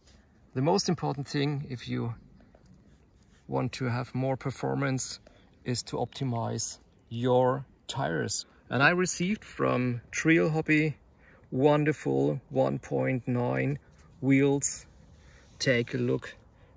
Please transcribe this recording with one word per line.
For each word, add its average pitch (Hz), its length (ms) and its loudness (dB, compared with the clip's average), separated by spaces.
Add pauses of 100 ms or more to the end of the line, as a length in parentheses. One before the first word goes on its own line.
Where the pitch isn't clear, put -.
(540)
the 131 80 -2
most 180 260 2
important 143 400 -2
thing, 143 400 -2
if 127 200 -10
you 120 260 -4 (1300)
want 131 260 -2
to 135 120 -4
have 120 280 -4
more 131 240 -2
performance, 135 840 -2 (460)
is 123 180 -2
to - 120 -8
optimize 117 840 -4 (320)
your 127 560 2 (220)
tires. 135 580 -4 (240)
And 127 140 0
I 151 60 8
received 180 540 -2
from 127 580 -2 (100)
Trail 165 400 2
Hobby 156 460 0 (520)
wonderful 147 920 2 (100)
one 135 280 2
point 131 500 -2
nine 131 520 0 (420)
wheels. 139 640 2 (720)
Take 120 380 2
a - 20 0
look 131 380 -2 (420)